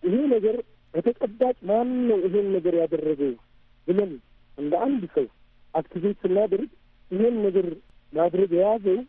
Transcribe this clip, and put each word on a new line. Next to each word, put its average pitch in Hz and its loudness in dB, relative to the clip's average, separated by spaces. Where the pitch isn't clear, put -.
ይሄ 180 0
ነገር 226 2
በተጨባጭ 233 0
ማን 226 0
ነው 220 2
ይሄን 196 0
ነገር 175 0
ያደረገው 156 -2
ብለን 185 0
እንደ 147 -4
አንድ 254 -2
ሰው 139 0
አክቲቬት 175 -4
ስናደርግ 196 0
ይሄን 220 2
ነገር 190 0
ማድረግ 175 0
የያዘው 196 2